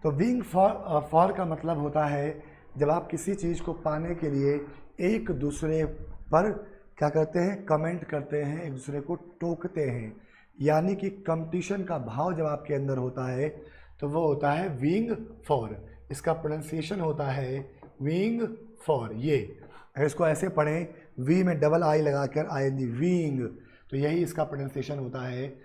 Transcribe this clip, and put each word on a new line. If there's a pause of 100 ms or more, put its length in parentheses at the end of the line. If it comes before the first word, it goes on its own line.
तो
vying
for,
अ,
for
का
मतलब
होता
है (340)
जब
आप
किसी
चीज़
को
पाने
के
लिए (340)
एक
दूसरे (200)
पर (460)
क्या
करते
हैं?
कमेंट
करते
हैं,
एक
दूसरे
को
टोकते
हैं, (400)
यानी
कि
कॉम्पिटिशन
का
भाव
जब
आपके
अंदर
होता
है (500)
तो
वो
होता
है
vying (300)
for। (360)
इसका
प्रोनाउंसिएशन
होता
है (320)
vying (420)
for।
ये (360)
अगर
इसको
ऐसे
पढ़ें, (320)
वी
में
डबल
आई
लगाकर
आईएनजी,
वीइंग, (420)
तो
यही
इसका
प्रोनाउंसिएशन
होता
है।